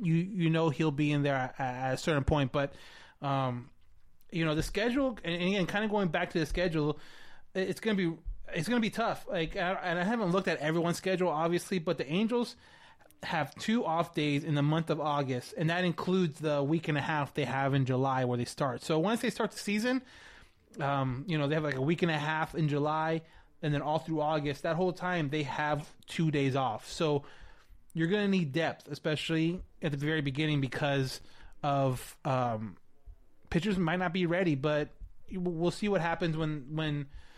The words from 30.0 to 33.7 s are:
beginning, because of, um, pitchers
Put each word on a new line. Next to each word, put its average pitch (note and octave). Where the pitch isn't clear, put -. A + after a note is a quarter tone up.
beginning, C#3+
because C#3
of, C#3
um, A#2+
pitchers F3+